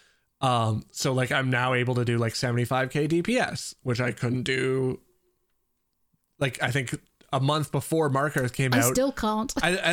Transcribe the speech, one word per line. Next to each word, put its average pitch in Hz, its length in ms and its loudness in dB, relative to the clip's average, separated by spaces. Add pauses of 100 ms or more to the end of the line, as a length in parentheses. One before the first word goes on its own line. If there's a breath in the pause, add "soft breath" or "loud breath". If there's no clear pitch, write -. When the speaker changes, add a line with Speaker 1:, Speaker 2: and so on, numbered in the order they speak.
(400 soft breath)
Speaker 1:
Um, 117 500 0
so, - 220 -2
like, 127 180 0
I'm 135 200 0
now 127 240 2
able 123 200 0
to 120 100 0
do, 117 140 2
like, 113 160 0
seventy-five 127 560 0
K 151 160 0
D 170 160 2
P 240 160 0
S, - 460 -6
which 123 160 0
I 120 100 0
couldn't 123 320 -2
do, 131 560 -2 (1400)
like, 135 220 -2
I 127 80 0
think 135 280 -2 (340)
a 131 80 0
month 147 320 0
before 151 360 0
Markarth 135 460 0
came 131 180 0
Speaker 2:
I 120 60 4
Speaker 1:
out. 117 60 4
Speaker 2:
still 254 280 2
can't. 214 460 -2
<laughs> - 40 0
Speaker 1:
I, 165 80 2 (220)